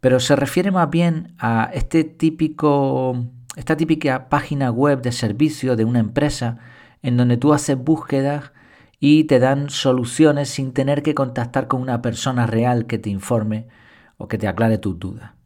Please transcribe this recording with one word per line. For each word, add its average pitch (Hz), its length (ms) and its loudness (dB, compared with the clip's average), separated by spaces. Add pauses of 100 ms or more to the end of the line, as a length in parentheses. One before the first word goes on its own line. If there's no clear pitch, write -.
pero 127 140 4
se 285 160 2
refiere 190 340 0
más 180 220 2
bien 170 480 0
a 113 340 0
este 156 300 0
típico, 139 1200 0 (300)
esta - 200 -2
típica 156 540 0
página 139 400 0
web 131 320 2
de 123 100 -4
servicio 127 640 -2
de 110 80 2
una 120 140 2
empresa 117 640 -2 (420)
en 123 160 0
donde 123 200 4
tú 143 160 4
haces 147 220 0
búsquedas 139 760 -2 (480)
y 151 260 6
te 139 140 6
dan 139 320 2
soluciones 139 800 2
sin 131 240 -6
tener 143 280 0
que 147 140 -2
contactar 127 520 -4
con 127 140 -2
una 127 220 -4
persona 123 420 -2
real 117 400 0
que 113 140 -6
te 107 100 -8
informe 107 580 -4 (500)
o 95 100 -12
que 110 100 -6
te 107 100 -4
aclare 110 300 0
tus 90 220 -6
dudas. 95 320 -12 (140)